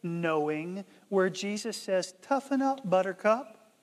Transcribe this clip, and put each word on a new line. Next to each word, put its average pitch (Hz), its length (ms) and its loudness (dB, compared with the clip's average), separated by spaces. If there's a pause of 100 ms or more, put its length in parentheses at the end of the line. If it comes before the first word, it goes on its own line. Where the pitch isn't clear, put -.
knowing 165 800 -2 (240)
where 190 220 4
Jesus 208 480 -4
says, 185 440 -2
"Toughen 269 400 0
up, 269 280 0
buttercup. 190 840 0 (120)